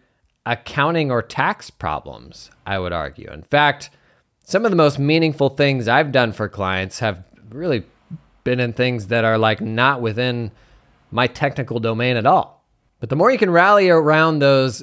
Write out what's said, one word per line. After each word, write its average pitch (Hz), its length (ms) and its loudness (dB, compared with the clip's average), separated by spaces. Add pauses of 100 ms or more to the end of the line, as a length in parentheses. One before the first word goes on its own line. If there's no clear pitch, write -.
(460)
accounting 143 640 -2
or 120 100 0
tax - 480 -4
problems, 67 800 -10 (140)
I 98 140 -4
would 90 140 -6
argue. 76 380 -8
In 78 120 -18
fact, 143 480 0 (540)
some 214 200 -2
of 226 60 2
the 185 60 0
most 147 220 4
meaningful 147 520 0
things 135 380 -2
I've 139 220 2
done 123 220 0
for 104 160 -6
clients 95 520 -6
have 101 220 -4 (280)
really 135 340 -4 (640)
been 123 120 0
in 120 120 -2
things 123 360 -4
that 117 160 0
are, 113 120 2
like, 110 240 2
not 120 400 0
within 117 500 -4 (600)
my 120 160 0
technical 131 540 -4
domain 117 360 -2
at 110 100 0
all. - 380 0 (340)
But 110 120 -8
the 135 60 -2
more 190 140 4
you 269 80 0
can 196 120 2
rally 190 400 6
around 156 480 4
those, 135 440 2